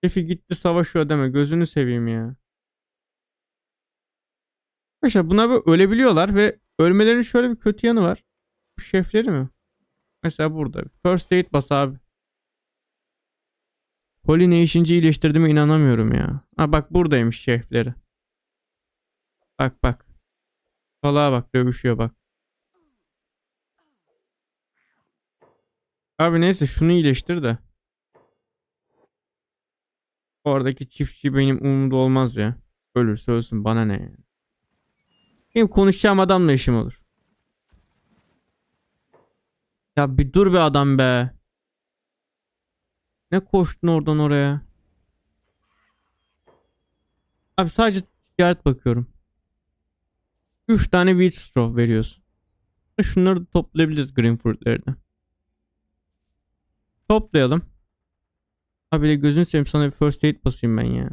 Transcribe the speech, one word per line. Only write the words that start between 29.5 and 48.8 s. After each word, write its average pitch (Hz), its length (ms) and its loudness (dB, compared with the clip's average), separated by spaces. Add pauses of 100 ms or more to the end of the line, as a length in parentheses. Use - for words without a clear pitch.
Oradaki 135 440 -4
çiftçi - 460 -6
benim 135 220 2
umurumda 135 400 -2
olmaz 131 400 0
ya. 110 200 -4 (380)
Ölürse 117 380 -2
ölsün 113 320 -6
bana 113 200 -2
ne 107 80 -2
yani. - 240 -10 (1400)
Benim 226 140 2
konuşacağım 196 520 2
adamla 185 320 2
işim 127 240 0
olur. 113 260 -8 (3000)
Ya 139 220 -2
bir 135 140 0
dur 190 200 4
be 185 60 4
adam 143 400 2
be. 127 360 0 (2000)
Ne 190 120 -2
koştun 175 440 -2
oradan 156 300 0
oraya? 143 480 -2 (3000)
Abi 180 140 -4
sadece 214 300 0 (360)
ticaret 175 280 0
bakıyorum. 123 480 -2 (1600)